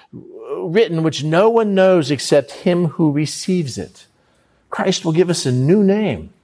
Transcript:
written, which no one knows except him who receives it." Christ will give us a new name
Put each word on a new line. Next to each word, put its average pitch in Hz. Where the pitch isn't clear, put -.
written, 160
which 143
no 170
one 220
knows 185
except -
him 175
who 156
receives 147
it." -
Christ -
will 160
give 175
us 165
a 135
new 143
name 190